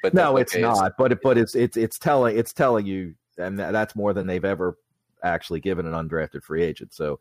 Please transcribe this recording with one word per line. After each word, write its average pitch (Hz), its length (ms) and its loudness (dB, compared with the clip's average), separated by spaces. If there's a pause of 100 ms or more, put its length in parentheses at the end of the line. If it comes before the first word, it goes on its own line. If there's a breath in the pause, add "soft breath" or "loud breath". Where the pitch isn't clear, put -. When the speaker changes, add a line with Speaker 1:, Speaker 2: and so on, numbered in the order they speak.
Speaker 1:
but - 100 0
Speaker 2:
No, 156 240 4
Speaker 1:
that's 127 160 2
Speaker 2:
it's - 100 0
Speaker 1:
okay. 117 80 2
It's 104 100 2
Speaker 2:
not. 95 180 0
But 131 140 4
it, - 100 -2
but 127 160 4
it's, 113 160 0
it's, 117 240 2
it's 113 200 -2
telling, 127 380 2
it's 117 160 -2
telling 120 320 2
you, 95 300 -6 (240)
and 95 200 -6
tha-, 90 140 -4
that's 107 240 -2
more 104 160 0
than 92 140 -2
they've 92 180 -4
ever 90 320 -2 (460)
actually 85 380 -4
given 85 260 -4
an 80 80 -8
undrafted 80 480 -6
free 80 220 -4
agent. - 280 -8
So 73 280 -6